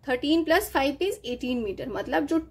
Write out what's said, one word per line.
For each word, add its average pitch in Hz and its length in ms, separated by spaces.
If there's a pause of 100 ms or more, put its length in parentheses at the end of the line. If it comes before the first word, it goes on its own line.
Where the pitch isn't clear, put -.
थर्टीन 285 360
प्लस 330 280
फ़ाइव 277 300
is 381 240
एटीन 247 340
मीटर, 220 300
मतलब 294 360
जो 330 120 (140)